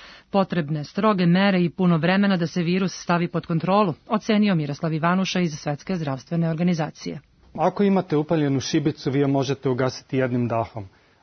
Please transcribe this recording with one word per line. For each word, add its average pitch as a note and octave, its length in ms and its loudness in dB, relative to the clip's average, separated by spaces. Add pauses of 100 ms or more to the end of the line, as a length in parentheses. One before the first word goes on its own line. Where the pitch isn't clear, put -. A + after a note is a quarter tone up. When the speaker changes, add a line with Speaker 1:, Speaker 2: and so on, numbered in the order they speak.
(300)
Speaker 1:
Potrebne D#3+ 540 -2
stroge G3 420 0
mere F#3 380 4
i F3 60 0
puno F3 280 2
vremena F#3+ 380 2
da E3+ 100 0
se F3+ 160 -4
virus F3+ 300 0 (100)
stavi F3 260 0
pod E3 180 -4
kontrolu, F3 480 0 (140)
ocenio G#3 460 2
Miroslav D3+ 380 -2
Ivanuša F3 480 0
iz D#3 180 -2
Svetske D3+ 380 -6
zdravstvene D#3+ 540 -4
organizacije. D#3+ 680 -4 (340)
Speaker 2:
Ako F#3 280 0
imate F#3 340 2
upaljenu D3 440 0
šibicu, D3+ 500 -2
vi C3 80 0
je C#3+ 80 2
možete C#3 420 0
ugasiti B2+ 480 -2
jednim B2 320 0
dahom. A2+ 400 -4 (340)